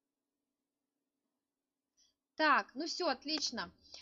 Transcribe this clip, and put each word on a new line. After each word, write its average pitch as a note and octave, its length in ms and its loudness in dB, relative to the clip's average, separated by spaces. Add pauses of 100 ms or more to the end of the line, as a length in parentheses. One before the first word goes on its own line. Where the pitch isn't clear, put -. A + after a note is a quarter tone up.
(2250)
Так, C#4 380 4
ну D4+ 120 -4
всё, E4 220 -2
отлично. C4 640 -4 (300)